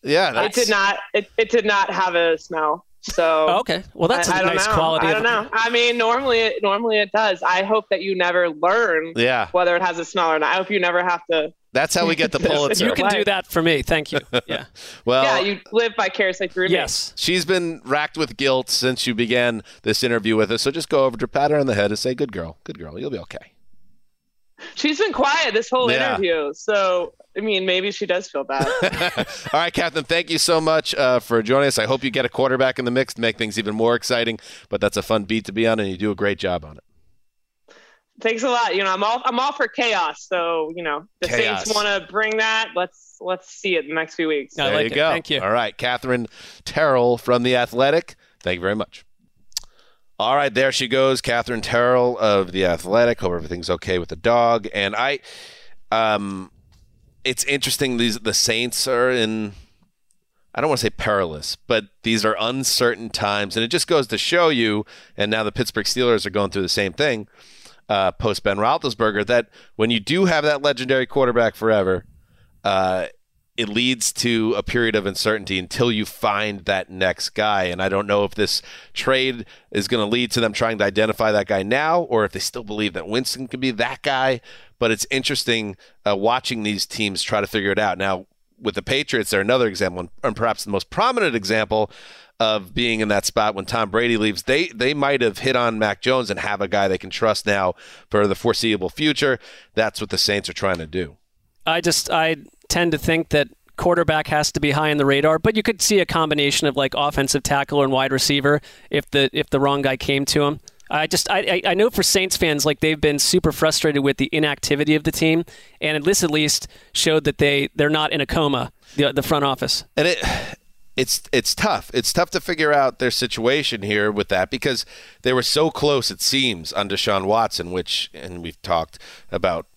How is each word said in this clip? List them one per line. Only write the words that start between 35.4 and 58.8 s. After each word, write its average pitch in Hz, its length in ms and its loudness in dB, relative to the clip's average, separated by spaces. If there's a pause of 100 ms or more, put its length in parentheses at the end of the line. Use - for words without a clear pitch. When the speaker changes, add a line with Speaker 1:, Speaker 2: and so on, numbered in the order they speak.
Speaker 1:
to 98 60 -10
be 113 160 2
on, 110 120 2
and 101 100 -2
you 92 80 -6
do 107 120 -2
a 101 60 -2
great 101 240 -2
job 87 260 -2
on 76 120 -18
it. - 60 -20 (1400)
Speaker 2:
Thanks 226 220 -2
a 254 80 -2
lot. 233 260 0
You 196 80 0
know, 190 80 0
I'm 190 120 -2
all, 233 220 0
I'm 247 140 -2
all 277 120 0
for 269 160 -2
chaos. 196 600 -2
So, 170 480 -2
you 175 60 -10
know, 156 240 -6 (160)
the 180 60 -4
Speaker 1:
Chaos. 208 380 -2
Speaker 2:
Saints 214 100 -2
wanna 202 340 -2
bring 214 280 -2
that. 220 380 0
Let's, - 460 -6
let's 180 300 -6
see 185 240 -2
it 156 80 0
in 139 60 -12
the 151 60 -8
next 160 200 -4
few 165 120 -2
weeks. 147 300 -4
Speaker 3:
I 147 80 -2
Speaker 1:
There 131 80 0
Speaker 3:
like 151 120 0
Speaker 1:
you 110 60 -4
Speaker 3:
it. - 40 -6
Speaker 1:
go. 156 160 2
Speaker 3:
Thank - 180 -4
you. 143 100 -2
Speaker 1:
All 95 120 0
right, 113 260 0
Catherine 123 480 -2 (400)
Terrell 123 540 4
from 123 240 2
The 127 120 2
Athletic. 131 600 0 (260)
Thank 90 140 -2
you 87 60 -8
very 95 140 0
much. - 300 -8 (1120)
All 117 160 2
right, 143 160 2
there 131 200 2
she 127 160 -2
goes, 131 340 2
Catherine 120 400 -2
Terrell 123 560 2
of 98 340 2
The 92 140 2
Athletic. 107 560 2
Hope 90 120 0
everything's 85 360 -8
okay 90 300 -2
with 85 100 -8
the 90 60 -10
dog. 117 580 2
And 101 220 -2
I, 135 240 -2 (720)
um, 101 580 0 (760)
it's 131 200 -2
interesting, 135 540 -2
these, 117 200 0
the 107 160 -4
Saints 117 540 0